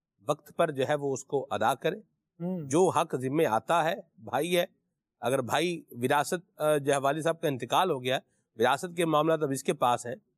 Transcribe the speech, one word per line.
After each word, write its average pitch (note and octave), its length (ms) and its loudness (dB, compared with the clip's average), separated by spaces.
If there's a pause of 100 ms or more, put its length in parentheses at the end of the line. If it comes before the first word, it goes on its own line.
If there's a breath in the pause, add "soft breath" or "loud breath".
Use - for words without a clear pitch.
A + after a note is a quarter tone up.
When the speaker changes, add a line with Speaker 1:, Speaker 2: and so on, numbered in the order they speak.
(280)
Speaker 1:
وقت - 280 -4
پر E3 140 2
جو C3+ 180 -2
ہے D3+ 60 2
وہ C#3+ 180 -2
اس B2+ 120 -6
کو C3+ 260 -4
ادا G#2+ 240 0
کرے۔ D#3+ 220 -2 (440)
Speaker 2:
ہوں۔ E3+ 280 -6
Speaker 1:
جو F3 200 4
حق D3+ 280 0
ذمے C3+ 300 0
آتا C#3 380 2
ہے، E3+ 100 0 (240)
بھائی C#3+ 380 -2
ہے، F3 80 2 (560)
اگر B2+ 200 0
بھائی D#3 500 -2
وراثت، C#3+ 680 -2
آ، D3+ 160 2
جو C#3+ 160 0
ہے C#3 60 2
والد C#3 260 0
صاحب E3 160 -2
کا E3 80 -2
انتقال C#3 420 0
ہو C3 120 -4
گیا B2+ 140 -2
ہے، - 40 -4 (420)
وراثت C#3+ 340 0
کے F3 80 2
معاملات D#3 380 2
اب C#3+ 80 -2
اس C3+ 120 -4
کے F3+ 100 -2
پاس B2 340 0
ہیں، B2 100 -8 (220)